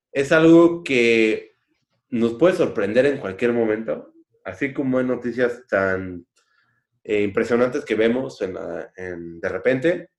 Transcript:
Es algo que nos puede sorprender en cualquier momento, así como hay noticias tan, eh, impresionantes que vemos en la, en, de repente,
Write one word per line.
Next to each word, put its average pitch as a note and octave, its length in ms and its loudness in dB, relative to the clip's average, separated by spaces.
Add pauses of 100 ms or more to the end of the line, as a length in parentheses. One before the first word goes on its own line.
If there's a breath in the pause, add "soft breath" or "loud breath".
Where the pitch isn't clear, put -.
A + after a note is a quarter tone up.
(120)
Es C#3 200 -2
algo E3+ 520 6
que A#2 680 2 (580)
nos A#2 240 0
puede E3+ 220 4
sorprender A#2+ 500 0
en C3+ 140 0
cualquier A#2 340 -2
momento, A2+ 600 -4 (300)
así C3+ 300 -8
como C3 260 -2
hay B2+ 60 -2
noticias B2 640 -4
tan, F#2+ 560 -2 (800)
eh, G#2 160 -2
impresionantes A#2 640 0
que A2 100 -2
vemos A#2+ 460 -2
en F#2 140 -6
la, E2+ 420 -10
en, E2+ 420 -12
de F#2 80 -6
repente, C3 720 -2